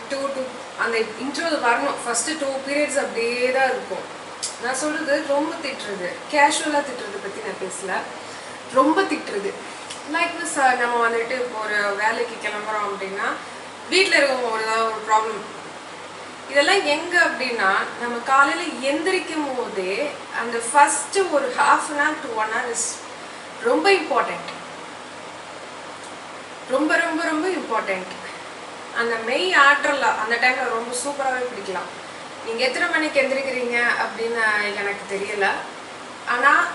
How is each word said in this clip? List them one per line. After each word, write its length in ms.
டூ, 180
டூ, 160
அந்த 180
இன்டர்வல் 720
வரணும். 240
ஃபர்ஸ்ட் 260
டூ 180
பீரியட்ஸ் 300
அப்படியே 540
தான் 160
இருக்கும். 500
நான் 140
சொல்றது 520
ரொம்ப 340
திட்டுறது, 500
கேஷுவலா 480
திட்டுறதை 420
பத்தி 180
நான் 220
பேசல, 380
ரொம்ப 260
திட்டுறது. 520
Like 300
this, 160
ஆஹ், 180
நம்ம 320
வந்துட்டு 220
இப்போ 340
ஒரு 320
வேலைக்கு 520
கிளம்புறோம் 460
அப்படின்னா, 340
வீட்ல 280
இருக்கவங்க 340
ஒரு 120
ஏதாவது 220
ஒரு 240
ப்ராப்ளம். 500
இதெல்லாம் 340
எங்க 360
அப்படின்னா, 520
நம்ம 240
காலையில 680
எந்திரிக்கும் 680
போதே 540
அந்த 200
first 720
ஒரு 280
half 400
an 0
hour 300
to 80
one 120
hour 240
is 100
ரொம்ப 260
இம்பார்ட்டன்ட். 600
ரொம்ப, 260
ரொம்ப, 260
ரொம்ப 260
இம்பார்ட்டன்ட். 640
அந்த 180
மெய் 280
ஆற்றல 460
அந்த 360
டைம்ல 320
ரொம்ப 360
சூப்பராவே 380
பிடிக்கலாம். 480
நீங்க 180
எத்தனை 240
மணிக்கு 320
எந்திரிக்கிறீங்க 640
அப்படின்னு 920
எனக்கு 400
தெரியல, 300
ஆனா 460